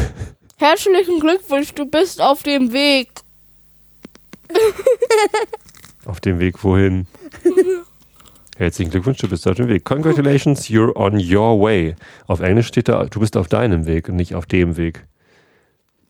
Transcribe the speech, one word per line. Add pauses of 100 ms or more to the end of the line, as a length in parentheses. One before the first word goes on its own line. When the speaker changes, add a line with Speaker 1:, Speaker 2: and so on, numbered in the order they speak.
(580)
Speaker 1:
Herzlichen
Glückwunsch,
du
bist
auf
dem
Weg. (1400)
<laughs> (1500)
Speaker 2:
Auf
dem
Weg
wohin? (380)
<laughs> (720)
Herzlichen
Glückwunsch,
du
bist
auf
dem
Weg.
Congratulations,
you're
on
your
way. (320)
Auf
Englisch
steht
da,
du
bist
auf
deinem
Weg
und
nicht
auf
dem
Weg. (1040)